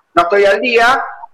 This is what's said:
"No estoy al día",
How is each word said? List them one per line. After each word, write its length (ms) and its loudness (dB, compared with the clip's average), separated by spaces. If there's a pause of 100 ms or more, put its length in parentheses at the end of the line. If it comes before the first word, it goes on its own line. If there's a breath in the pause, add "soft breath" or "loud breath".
(140)
"No 100 2
estoy 220 0
al 160 0
día", 420 0 (300)